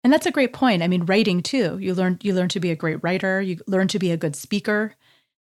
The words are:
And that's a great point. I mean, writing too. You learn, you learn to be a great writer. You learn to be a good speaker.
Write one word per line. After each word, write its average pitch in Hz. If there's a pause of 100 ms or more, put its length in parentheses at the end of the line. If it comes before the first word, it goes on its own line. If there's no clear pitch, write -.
And 247
that's 311
a 359
great 254
point. 202
I 170
mean, 180
writing 190
too. 185
You 185
learn, 180
you 202
learn 180
to 202
be 170
a 160
great 160
writer. 190
You 185
learn 190
to 208
be 175
a 165
good 156
speaker. 214 (500)